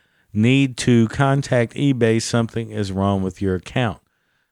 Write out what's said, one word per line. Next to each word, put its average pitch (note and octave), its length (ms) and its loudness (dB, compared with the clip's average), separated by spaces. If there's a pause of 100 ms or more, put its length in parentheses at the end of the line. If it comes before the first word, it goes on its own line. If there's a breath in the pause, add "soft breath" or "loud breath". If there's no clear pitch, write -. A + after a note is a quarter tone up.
(360)
need B2+ 420 2
to A#2 320 4
contact C3+ 640 0
eBay. A#2 440 2
Something A#2 520 -4
is G#2 200 -4
wrong G2 300 0
with F#2+ 180 -6
your F#2+ 140 -2
account." G2+ 480 -4 (500)